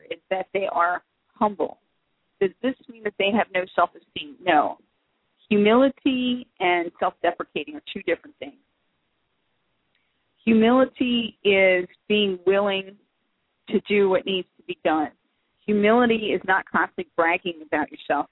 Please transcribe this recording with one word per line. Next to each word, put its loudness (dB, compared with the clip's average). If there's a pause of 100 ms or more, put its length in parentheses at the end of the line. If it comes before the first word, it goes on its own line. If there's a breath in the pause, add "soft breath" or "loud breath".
(120)
is -14 (100)
that -4
they -4
are 0 (320)
humble. -4 (600)
Does 0 (100)
this -2 (120)
mean -16
that -8
they 0
have 0
no -2 (140)
self-esteem? -4
No. 2 (720)
Humility 2 (140)
and -2
self-deprecating -4
are -18
two -12
different -6
things. -16 (1900)
Humility 2
is 4 (200)
being 0
willing -2 (760)
to -2 (100)
do 2
what 0
needs -6 (100)
to -20
be -10
done. -2 (560)
Humility 2
is -4
not -2
constantly -4
bragging -2
about -4
yourself. -4